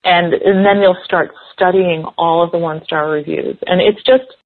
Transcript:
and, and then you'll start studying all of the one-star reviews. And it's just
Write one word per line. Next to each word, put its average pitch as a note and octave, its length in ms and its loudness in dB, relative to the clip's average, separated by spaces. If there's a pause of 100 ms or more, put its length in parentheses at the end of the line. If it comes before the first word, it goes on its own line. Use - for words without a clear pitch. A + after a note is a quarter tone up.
and, F3 280 2
and G3 320 2
then G3+ 160 4
you'll F#3 240 4
start E3+ 260 -2 (220)
studying F3+ 520 0 (120)
all E3 280 0
of E3+ 80 -4
the E3+ 60 -2
one-star D#3+ 520 -4
reviews. D3+ 460 -6 (100)
And F3+ 140 0
it's G#3+ 240 0
just C4 200 4 (220)